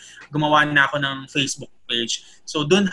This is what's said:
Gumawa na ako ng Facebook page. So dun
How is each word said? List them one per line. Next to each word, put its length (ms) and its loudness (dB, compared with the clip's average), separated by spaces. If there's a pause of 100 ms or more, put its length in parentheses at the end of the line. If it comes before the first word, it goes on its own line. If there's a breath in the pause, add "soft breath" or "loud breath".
(300 loud breath)
Gumawa 320 2
na 240 2
ako 160 -2
ng 240 -4
Facebook 460 -6 (160)
page. 340 -4 (220 loud breath)
So 180 -6
dun 320 4